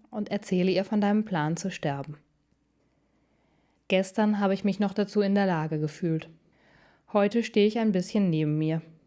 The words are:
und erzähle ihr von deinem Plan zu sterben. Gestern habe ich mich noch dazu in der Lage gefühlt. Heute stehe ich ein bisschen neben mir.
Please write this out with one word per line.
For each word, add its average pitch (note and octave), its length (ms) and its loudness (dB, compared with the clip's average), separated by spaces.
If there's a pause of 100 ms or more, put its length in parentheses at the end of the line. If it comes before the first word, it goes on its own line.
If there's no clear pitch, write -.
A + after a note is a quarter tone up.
(120)
und G#3+ 180 -6
erzähle F#3+ 420 0
ihr F#3 120 2
von G#3 160 -2
deinem G#3 240 2
Plan E3 320 -2
zu F#3+ 160 -6
sterben. C#3+ 460 -6 (1700)
Gestern G3+ 540 0
habe G3 120 2
ich F#3+ 120 -2
mich G3 160 0
noch G3 120 0
dazu G#3 280 0
in G3 140 2
der G3+ 100 4
Lage D#3+ 340 0
gefühlt. D#3 480 -2 (880)
Heute G#3 300 2
stehe G#3 220 2
ich G#3+ 140 0
ein A3 140 2
bisschen F#3+ 360 0
neben D#3 280 2
mir. D#3 240 0 (260)